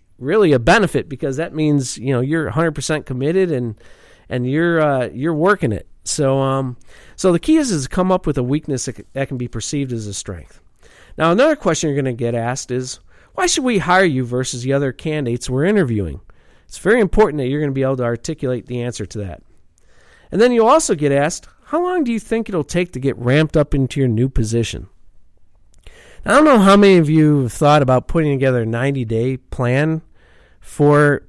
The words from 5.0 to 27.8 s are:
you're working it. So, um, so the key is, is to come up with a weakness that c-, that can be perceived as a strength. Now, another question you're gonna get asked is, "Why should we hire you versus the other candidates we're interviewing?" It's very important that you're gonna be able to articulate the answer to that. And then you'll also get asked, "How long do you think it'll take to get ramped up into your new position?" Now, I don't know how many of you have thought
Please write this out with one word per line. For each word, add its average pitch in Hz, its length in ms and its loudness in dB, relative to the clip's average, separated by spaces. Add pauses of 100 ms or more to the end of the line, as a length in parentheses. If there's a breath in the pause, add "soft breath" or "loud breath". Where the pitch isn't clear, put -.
you're 151 220 -4
working 165 380 0
it. - 140 -8 (180)
So, 135 360 0
um, 135 360 -2 (380 soft breath)
so 185 180 2
the 170 60 2
key 320 180 2
is, 277 140 0
is 147 140 -2
to - 40 -10
come 185 220 0
up 185 160 0
with 147 100 -2
a 131 60 -2
weakness 135 440 -4
that 135 100 -10
c-, - 160 -20
that 135 160 -6
can 131 100 -8
be 120 100 -8
perceived 131 440 -6
as 110 160 -8
a 101 60 -10
strength. - 460 -14 (560 soft breath)
Now, 160 140 2
another 269 260 4
question 165 320 -2
you're 143 120 -2
gonna 131 120 -2
get 117 220 -4
asked 120 360 -6
is, 127 300 -8 (340 soft breath)
"Why 370 120 -2
should 311 180 -2
we 240 140 2
hire 180 260 2
you 131 200 0
versus 123 380 -6
the 135 100 -2
other 139 200 0
candidates 135 580 -6
we're 135 140 0
interviewing?" 120 560 0 (480 soft breath)
It's - 100 -18
very 226 220 2
important 185 380 2
that 127 100 -2
you're 147 120 -2
gonna 147 120 -2
be 135 100 -2
able 135 140 0
to 127 80 -4
articulate 127 600 -6
the 120 160 -8
answer 123 240 -8
to - 120 -12
that. 95 240 -12 (880 soft breath)
And 185 100 -2
then 247 120 4
you'll 226 160 4
also 285 260 2
get 143 180 0
asked, 143 360 -2 (160)
"How 339 180 -2
long 359 220 -2
do 233 80 -2
you 220 80 -4
think 226 280 -6
it'll 180 140 -4
take 175 300 -4
to 127 80 -8
get 135 180 -2
ramped 147 380 2
up 147 180 2
into 135 240 -2
your 131 100 2
new 117 200 0
position?" 113 580 -2 (1400 soft breath)
Now, - 80 0
I 247 40 6
don't 302 80 6
know 277 140 6
how 196 180 8
many 196 220 8
of 151 120 2
you 151 320 4
have 117 100 -2
thought 147 300 4